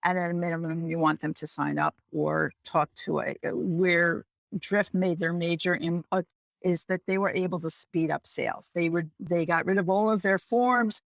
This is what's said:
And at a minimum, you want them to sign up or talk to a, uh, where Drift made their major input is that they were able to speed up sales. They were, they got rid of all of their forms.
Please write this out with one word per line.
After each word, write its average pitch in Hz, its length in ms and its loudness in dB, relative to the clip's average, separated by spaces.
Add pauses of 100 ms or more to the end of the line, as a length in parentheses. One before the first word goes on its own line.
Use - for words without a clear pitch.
And 180 140 2
at 175 140 0
a - 20 0
minimum, 165 540 -2
you 165 120 -2
want 156 220 2
them 156 140 -4
to - 120 -8
sign 147 320 -4
up 156 160 0 (160)
or 151 420 0 (100)
talk 151 260 0 (160)
to 156 140 0
a, 143 160 -2 (100)
uh, 165 80 0
where 170 720 2 (320)
Drift 202 360 -2
made 185 260 2
their 170 140 0
major 170 420 0
input 170 500 -2 (360)
is 175 240 0
that 185 220 -2
they 190 100 0
were 196 140 2
able 185 280 0
to 165 100 -4
speed 165 400 -2
up 147 160 -2
sales. - 480 -6
They 170 160 0
were, 170 180 0 (120)
they 170 260 0
got 165 200 0
rid 190 120 2
of 190 120 2
all 202 200 4
of 220 120 2
their 196 180 2
forms. 240 680 2